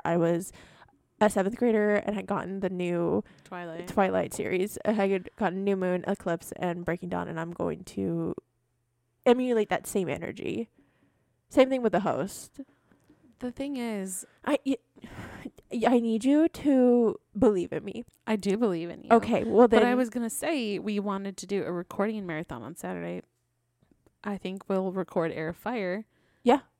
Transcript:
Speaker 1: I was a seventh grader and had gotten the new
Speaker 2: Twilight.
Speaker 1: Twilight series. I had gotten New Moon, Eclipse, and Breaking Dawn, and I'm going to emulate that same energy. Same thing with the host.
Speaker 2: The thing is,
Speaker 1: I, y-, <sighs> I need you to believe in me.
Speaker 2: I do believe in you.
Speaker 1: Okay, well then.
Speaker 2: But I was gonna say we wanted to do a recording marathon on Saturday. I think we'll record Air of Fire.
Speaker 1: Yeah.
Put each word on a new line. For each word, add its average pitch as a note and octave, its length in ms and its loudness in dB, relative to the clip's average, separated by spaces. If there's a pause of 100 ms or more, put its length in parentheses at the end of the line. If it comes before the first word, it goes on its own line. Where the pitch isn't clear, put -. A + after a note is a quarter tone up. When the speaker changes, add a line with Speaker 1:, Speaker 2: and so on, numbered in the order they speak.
Speaker 1:
I E3+ 120 2
was E3+ 360 0 (640)
a G#3+ 100 6
seventh G3+ 280 0
grader G#3+ 380 2
and G#3 200 -2
had F#3+ 120 -6
gotten F#3+ 320 -4
the F#3 100 -2
new F3 540 -2 (200)
Speaker 2:
Twilight. F3 440 -12
Speaker 1:
Twilight F#3 480 2
series. F#3 500 -2
I G#3 80 2
had G3 420 0
gotten F#3+ 280 -2
New G3 120 2
Moon, F3+ 320 -2
Eclipse, F3 500 -4
and F3 280 -4
Breaking F3 240 -4
Dawn, F3 180 -4
and E3 120 -8
I'm E3 120 -8
going E3+ 340 -6
to E3 500 -4 (920)
emulate A#3+ 440 2
that - 180 -4
same F#3 200 -2
energy. E3 600 -6 (800)
Same C4 200 4
thing C4 120 0
with A3 120 2
the A3 80 2
host. E3 580 -6 (800)
Speaker 2:
The B3 120 -8
thing C#4 260 -6
is, G3+ 480 -6 (200)
Speaker 1:
I, C#4+ 200 2
y-, C4+ 100 2 (280)
<sighs> - 40 -18 (800)
I A#3+ 120 6
need A3+ 240 0
you D4 260 6
to B3 680 4 (220)
believe G3 360 4
in D3+ 100 -4
me. G3+ 220 -10 (220)
Speaker 2:
I A3 80 2
do G3 220 0
believe F3 320 0
in - 140 -14
you. - 80 -18
Speaker 1:
Okay, A3+ 320 4
well A3+ 240 8
then. A3 140 6
Speaker 2:
But A#3+ 60 6
I B3 80 2
was B3 140 0
gonna A#3 200 -6
say A#3+ 500 -2
we G#3 200 -2
wanted G3 380 -6
to F#3 100 -14
do G3 160 -2
a - 80 -4
recording G3 540 -4
marathon D#3 380 -8
on C#3+ 120 -12
Saturday. F3+ 460 -8 (1040)
I G#3 140 -6
think F#3+ 300 -10
we'll F#3+ 240 -2
record F3 400 -4
Air D#3+ 180 -6
of E3+ 80 -10
Fire. G#3 480 -6 (380)
Speaker 1:
Yeah. C4+ 180 4 (180)